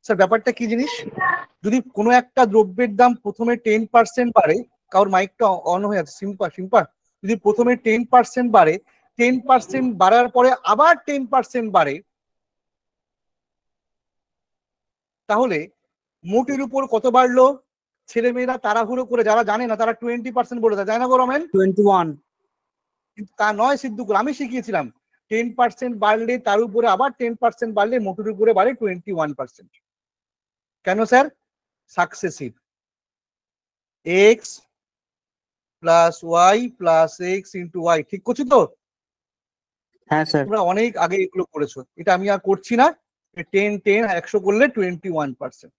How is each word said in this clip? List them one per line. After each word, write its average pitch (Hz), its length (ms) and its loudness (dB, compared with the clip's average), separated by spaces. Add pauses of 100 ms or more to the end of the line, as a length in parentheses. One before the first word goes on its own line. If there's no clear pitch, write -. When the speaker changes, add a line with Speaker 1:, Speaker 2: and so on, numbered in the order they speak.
Speaker 1:
স্যার, 208 140 -2
ব্যাপারটা 214 340 2
কি 233 160 -6
জিনিস? 320 380 -4 (580)
যদি 220 180 0
কোনো 214 300 -2
একটা 247 340 2
দ্রব্যের 214 500 0
দাম 247 200 4
প্রথমে 233 400 -4
টেন 220 300 -2
পার্সেন্ট 240 500 2
বাড়ে, 180 280 2 (280)
কারোর 196 180 2
মাইকটা 190 360 0
on 185 420 0
হয়ে 202 120 -2
আছে, 156 120 -6
সিম্পা, 196 380 -8
সিম্পা, 190 360 0 (380)
যদি 208 120 -2
প্রথমে 233 400 2
টেন 233 300 -2
পার্সেন্ট 247 460 2
বাড়ে, 180 280 4 (380)
টেন 247 220 2
পার্সেন্ট 254 580 0
বাড়ার 226 320 4
পরে 254 220 2 (120)
আবার 277 320 4 (100)
টেন 277 220 -6
পার্সেন্ট 233 460 -4
বাড়ে, 160 280 0 (3250)
তাহলে 208 420 -2 (560)
মোটের 247 360 -2
উপর 269 260 -4
কত 226 200 -2
বাড়লো? 254 560 2 (440)
ছেলেমেয়েরা 247 500 -4
তাড়াহুড়ো 233 480 -4
করে, 240 180 -2
যারা 214 200 2
জানে 220 240 -4
না, 220 80 -2
তারা 226 180 -2
টোয়েন্টি 240 380 -8
পার্সেন্ট 240 300 -4
বলে 220 140 2
দেয়, 196 100 -4
তাই 214 140 -2
না 254 80 -2
গো 254 100 2
রমেন? 262 300 -2
Speaker 2:
টোয়েন্টি 190 340 0
ওয়ান। 180 360 2 (960)
Speaker 1:
কিন্তু 208 220 -18
তা 214 160 0
নয় 247 240 0
সিদ্দিকুর, 214 380 -6
আমি 240 180 0
শিখিয়েছিলাম, 220 600 -6 (360)
টেন 233 260 -4
পার্সেন্ট 240 420 -2
বাড়লে, 220 400 0
তার 214 240 0
উপরে 233 260 0
আবার 220 240 2
টেন 233 240 -6
পার্সেন্ট 226 400 -4
বাড়লে 220 240 0
মোটের 202 300 -6
উপরে 220 240 2
বাড়ে 208 200 2
টোয়েন্টি 190 400 -6
ওয়ান 156 200 -4
পার্সেন্ট। 123 380 -14 (1120)
কেন 208 220 -2
স্যার? 254 200 4 (640)
সাকসেসিভ। 170 680 -6 (1500)
এক্স 196 560 2 (1160)
প্লাস 170 440 2
ওয়াই 185 460 2
প্লাস 165 520 0
এক্স 185 340 -6
into 175 260 -10
ওয়াই, 165 220 0
ঠিক - 200 -14
করছি 247 260 -4
তো? 233 260 2 (1300)
Speaker 2:
হ্যাঁ, 156 160 0
স্যার। 151 180 -2
Speaker 1:
তোমরা 208 160 -2
অনেক 202 380 -2
আগে 175 200 -2
এগুলো 185 260 -4
করেছো, 143 420 -10 (100)
এটা 170 180 -2
আমি 190 160 -2
আর 196 100 0
করছি 196 360 -4
না। 277 180 4 (580)
টেন, 208 280 -2
টেন, 214 260 0
একশো 190 340 -4
করলে 208 280 2
টোয়েন্টি 185 420 -6
ওয়ান 151 240 -6
পার্সেন্ট। - 460 -16